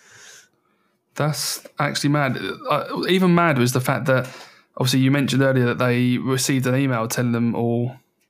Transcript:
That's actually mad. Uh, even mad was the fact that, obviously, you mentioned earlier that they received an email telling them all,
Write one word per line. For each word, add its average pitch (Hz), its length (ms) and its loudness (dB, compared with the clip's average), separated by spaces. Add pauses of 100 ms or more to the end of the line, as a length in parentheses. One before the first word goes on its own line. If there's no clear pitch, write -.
(1160)
That's - 500 -4 (140)
actually 143 320 -2
mad. 143 260 0 (320)
Uh, - 400 -4
even 185 240 4
mad 170 240 4
was 123 160 2
the 131 80 0
fact 131 240 -2
that, 131 240 2 (480)
obviously, 131 220 0
you 131 100 4
mentioned 139 320 2
earlier 131 240 2
that 120 140 0
they 123 400 0
received 131 480 -2
an 127 80 0
email 127 320 -2
telling 120 240 -2
them 117 240 0
all, 117 400 -2 (340)